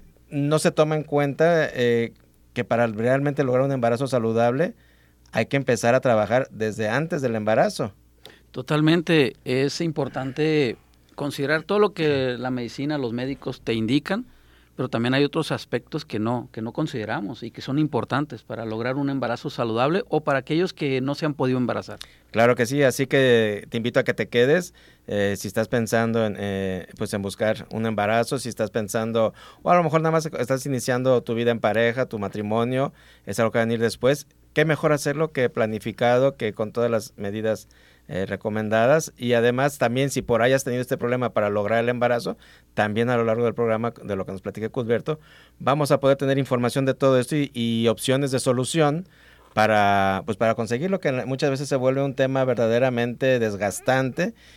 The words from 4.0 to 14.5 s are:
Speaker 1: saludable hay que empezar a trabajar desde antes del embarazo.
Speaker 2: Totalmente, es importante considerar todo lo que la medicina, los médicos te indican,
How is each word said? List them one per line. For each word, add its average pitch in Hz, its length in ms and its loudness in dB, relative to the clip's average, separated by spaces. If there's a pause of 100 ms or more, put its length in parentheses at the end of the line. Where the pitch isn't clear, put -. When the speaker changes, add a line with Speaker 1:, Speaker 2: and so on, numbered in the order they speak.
Speaker 1:
saludable 120 680 0 (600)
hay 113 140 0
que 139 100 -2
empezar 120 380 2
a 131 40 4
trabajar 117 500 2
desde 107 380 -4
antes 156 340 -2
del 120 140 -2
embarazo. 113 580 0 (580)
Speaker 2:
Totalmente, 156 920 2
es 135 380 0
importante 147 960 -2 (380)
considerar 147 480 -2
todo 202 160 0
lo 208 140 2
que 135 460 0
la 127 100 -6
medicina, 131 480 -4
los 127 140 -2
médicos 131 520 -6
te 117 100 -2
indican, 147 540 0 (500)